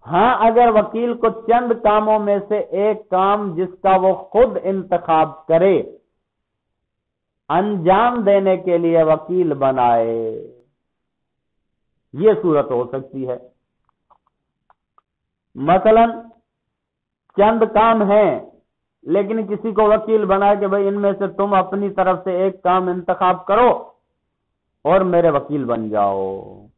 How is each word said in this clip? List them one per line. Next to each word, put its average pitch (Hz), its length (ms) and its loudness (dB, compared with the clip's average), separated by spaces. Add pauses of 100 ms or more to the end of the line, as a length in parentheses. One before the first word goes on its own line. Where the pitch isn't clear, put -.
हाँ, 208 400 2
अगर 233 260 4
वकील 226 420 -2
को 233 160 -2 (120)
चंद 233 380 0
कामों 214 400 0
में 202 200 0
से 208 180 -4 (240)
एक 214 280 -2
काम 196 460 -2
जिसका 185 420 -2
वो 185 160 2 (180)
खुद 214 260 2
इंतखाब 175 920 -2
करे, 165 520 2 (1500)
अंजाम 202 760 0
देने 196 340 2
के 180 200 -2
लिए 165 280 2
वकील 156 500 0
बनाए, 117 760 0 (1800)
ये 196 220 2
सूरत 156 340 0
हो 123 220 -2
सकती 135 320 -10
है। 127 300 -12 (2000)
मसलन, 214 560 2 (1200)
चंद 220 300 2
काम 220 380 2
हैं, 190 480 0 (540)
लेकिन 202 400 -2
किसी 208 260 -6
को 208 160 2
वकील 214 380 2
बनाए 202 300 2
कि 202 100 -4
भाई, 196 200 -2
इनमें 196 260 -2
से 196 180 -4
तुम 202 280 -2
अपनी 190 320 -4
तरफ 185 340 -2
से 185 220 -2
एक 185 160 -6
काम 185 280 0
इंतखाब 180 580 -2
करो 214 480 0 (880)
और 190 200 2
मेरे 170 280 2
वकील 143 320 -4
बन 113 260 -4
जाओ। 98 880 -4